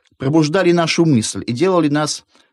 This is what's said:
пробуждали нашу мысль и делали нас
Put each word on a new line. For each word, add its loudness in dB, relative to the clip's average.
пробуждали 0
нашу 0
мысль 0
и -4
делали 0
нас -4